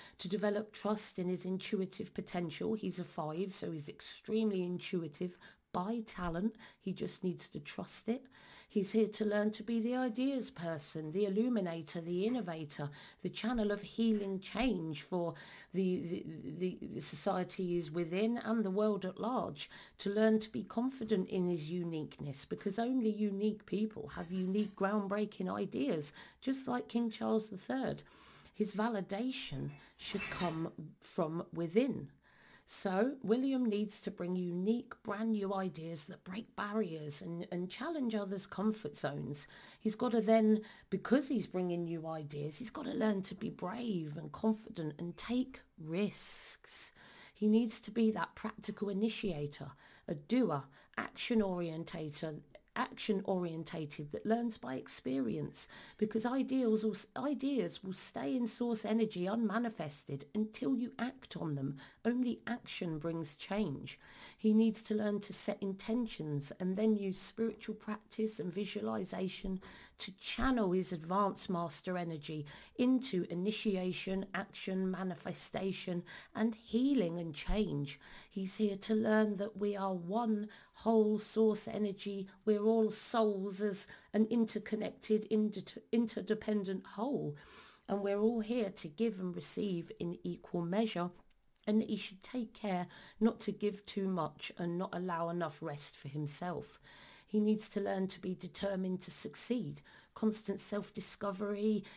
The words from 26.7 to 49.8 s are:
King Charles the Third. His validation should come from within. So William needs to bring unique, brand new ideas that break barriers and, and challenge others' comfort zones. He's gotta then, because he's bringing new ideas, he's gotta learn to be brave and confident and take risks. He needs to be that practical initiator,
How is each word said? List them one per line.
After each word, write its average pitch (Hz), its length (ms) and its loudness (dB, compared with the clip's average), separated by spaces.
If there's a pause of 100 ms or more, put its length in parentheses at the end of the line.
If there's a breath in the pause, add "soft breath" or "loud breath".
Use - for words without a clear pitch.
King 233 220 0
Charles 220 400 0
the 185 80 -8
Third. 226 440 -2 (520 loud breath)
His 208 200 0
validation 202 920 -2 (300 loud breath)
should - 240 -4
come 165 500 -2 (300)
from 165 500 0
within. 170 560 2 (560 loud breath)
So 208 580 2
William 254 440 4
needs 208 360 0
to 196 100 -2
bring 180 240 -2
unique, 185 680 0
brand 220 300 0
new 202 200 0
ideas 170 520 -4
that - 180 -12
break 196 320 -10
barriers 180 680 -2
and, 175 300 -6
and 180 180 -2
challenge 269 460 -2
others' 196 320 -2
comfort 214 500 -2
zones. 143 520 -4 (320 loud breath)
He's 214 160 0
gotta 233 240 4
then, 214 400 8 (280 loud breath)
because 240 400 4
he's 226 200 2
bringing 175 360 0
new 165 220 -4
ideas, 151 500 -4
he's 240 140 -6
gotta - 240 -6
learn 214 280 4
to 190 120 -6
be 190 160 -4
brave 180 680 -4
and 156 140 -8
confident 180 680 0
and 175 160 -4
take 254 440 -2 (160)
risks. - 1160 -4 (420 loud breath)
He 214 140 2
needs 220 320 6
to - 100 -10
be 220 220 4
that - 240 -4
practical - 520 -6
initiator, 185 840 -2 (340 loud breath)